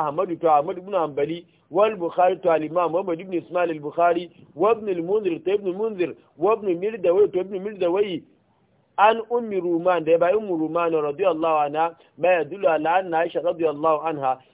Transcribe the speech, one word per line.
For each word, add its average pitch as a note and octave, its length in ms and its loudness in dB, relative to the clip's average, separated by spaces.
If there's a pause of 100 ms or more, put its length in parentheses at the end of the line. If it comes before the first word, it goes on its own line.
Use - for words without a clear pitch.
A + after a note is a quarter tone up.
Ahmad E3+ 320 -4
to E3 100 4
Ahmad D#3 280 2
ibn F#3 140 -14
Hanbali D#3 540 -4 (240)
wal G#3+ 260 2
Bukhari F3 460 0
to F3 80 2
al-Imam D#3+ 420 0
Muhammad E3 280 -2
ibn F#3 140 -10
Ismail E3+ 360 -2
al-Bukhari E3+ 600 0 (240)
wa F#3+ 180 2
ibn G#3+ 160 -4
al-Munzir F3+ 560 -2
to F#3 100 0
ibn G3+ 140 -2
al-Munzir F#3 460 -4 (220)
wa G3 180 2
ibn G#3+ 120 -4 (140)
Mirdawayh G3 520 2
to F3+ 80 -2
ibn F#3+ 220 -6
Mirdawayh F#3+ 600 -2 (760)
an A3 220 6 (100)
Ummi A3+ 300 -2
Ruman E3+ 440 0
da D#3 80 2
ya E3+ 60 8
bayi F3 160 2
Ummi G#3 240 -2
Ruman E3 340 0
radiyallahu D#3+ 720 0
anha D#3 300 -2 (220)
ma D#3+ 100 2
yadullu F3+ 400 2
ala D#3 260 2
anna F3+ 240 0
Aisha E3 220 -2
radiyallahu D#3 680 0
anha C3+ 320 -2 (160)